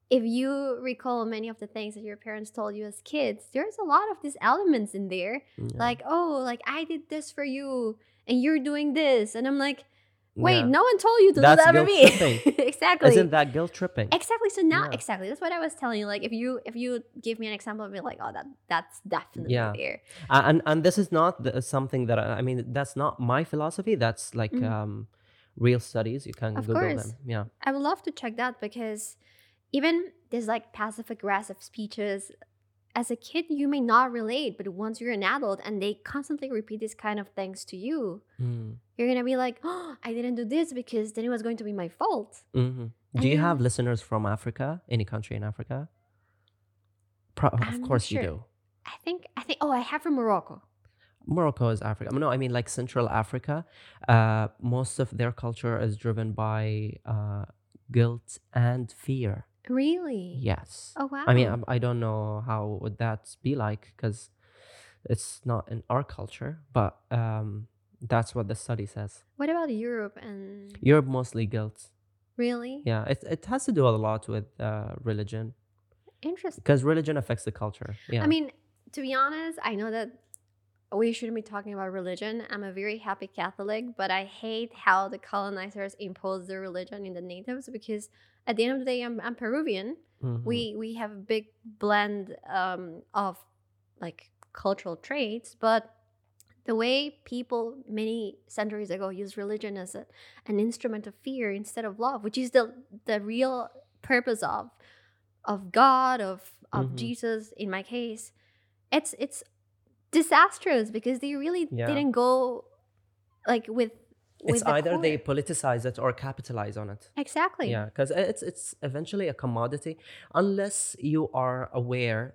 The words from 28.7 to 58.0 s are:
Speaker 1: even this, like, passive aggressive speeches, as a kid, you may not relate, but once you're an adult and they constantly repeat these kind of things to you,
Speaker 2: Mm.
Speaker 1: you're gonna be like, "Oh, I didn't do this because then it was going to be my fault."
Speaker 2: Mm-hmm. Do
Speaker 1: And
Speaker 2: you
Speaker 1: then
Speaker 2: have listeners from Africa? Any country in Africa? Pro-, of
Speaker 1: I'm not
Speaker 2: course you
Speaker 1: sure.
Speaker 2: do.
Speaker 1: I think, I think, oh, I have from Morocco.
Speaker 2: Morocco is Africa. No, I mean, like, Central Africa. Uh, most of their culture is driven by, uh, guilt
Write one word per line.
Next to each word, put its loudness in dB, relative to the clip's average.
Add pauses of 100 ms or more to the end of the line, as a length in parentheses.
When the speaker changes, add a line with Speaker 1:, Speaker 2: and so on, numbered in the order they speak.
Speaker 1:
even 2 (200)
this, -2
like, -2
passive -6
aggressive -2
speeches, -6 (640)
as -2
a -2
kid, -6
you 0
may 0
not 6
relate, -4
but -10 (180)
once -6
you're -2
an -2
adult 0
and -4
they -2
constantly -8
repeat -6
these -8 (120)
kind -2
of -12 (100)
things -8
to -14
you, -4 (200)
Speaker 2:
Mm. -6 (180)
Speaker 1:
you're 0
gonna 0 (100)
be 0
like, -2
"Oh, -8
I -8
didn't -4
do -4 (120)
this 0
because -4
then -4
it -2
was -6
going -2
to -10
be -6 (120)
my -6
fault." -4 (100)
Speaker 2:
Mm-hmm. 0
Do -8 (300)
Speaker 1:
And 4
Speaker 2:
you 6
Speaker 1:
then 4
Speaker 2:
have 2
listeners 2
from -2
Africa? -4
Any 0
country -8
in -6
Africa? -8 (1500)
Pro-, 2
of 2
Speaker 1:
I'm -4
not -6
Speaker 2:
course 2
you -2
Speaker 1:
sure. -2
Speaker 2:
do. -10 (420)
Speaker 1:
I -14
think, -6 (100)
I -8
think, -6
oh, 2
I 2
have -6
from 0
Morocco. 0 (640)
Speaker 2:
Morocco 2
is 2
Africa. -4
No, 2
I 2
mean, 0
like, -2
Central 0
Africa. -2 (440)
Uh, 6 (120)
most -2
of -2
their 0
culture -4
is 0
driven -2
by, -2
uh, -4 (480)
guilt 2 (160)